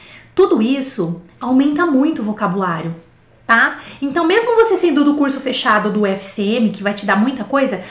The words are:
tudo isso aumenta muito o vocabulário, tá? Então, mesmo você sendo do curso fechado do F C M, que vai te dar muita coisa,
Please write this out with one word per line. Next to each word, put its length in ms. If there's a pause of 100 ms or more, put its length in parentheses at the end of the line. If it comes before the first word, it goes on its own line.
(340)
tudo 260
isso 640 (180)
aumenta 460
muito 340
o 40
vocabulário, 680 (520)
tá? 340 (200)
Então, 240
mesmo 300
você 220
sendo 280
do 100
curso 260
fechado 500
do 160
F 180
C 160
M, 300
que 140
vai 100
te 100
dar 120
muita 260
coisa, 480